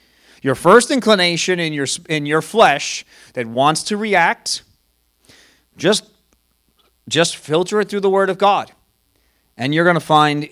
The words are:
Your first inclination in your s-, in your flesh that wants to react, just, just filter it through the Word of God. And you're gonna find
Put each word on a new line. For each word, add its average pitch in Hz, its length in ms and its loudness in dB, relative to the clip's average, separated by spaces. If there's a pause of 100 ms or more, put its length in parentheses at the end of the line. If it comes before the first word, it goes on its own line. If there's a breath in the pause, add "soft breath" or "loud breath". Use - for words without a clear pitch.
(420 soft breath)
Your 135 120 0
first 226 360 4
inclination 185 720 0
in 160 120 -4
your 143 120 -4
s-, - 240 -6
in 151 180 -4
your 151 160 0
flesh 156 640 0 (300 soft breath)
that 120 120 -6
wants 135 380 0
to 214 120 -6
react, 202 640 -2 (1120 soft breath)
just, 180 280 -2 (1040)
just 160 280 -2
filter 180 440 -4
it 202 80 -4
through 202 120 -6
the 196 100 0
Word 190 200 0
of 185 80 -8
God. 190 340 0 (840)
And 135 180 -4
you're 165 100 2
gonna 170 160 2
find 151 520 2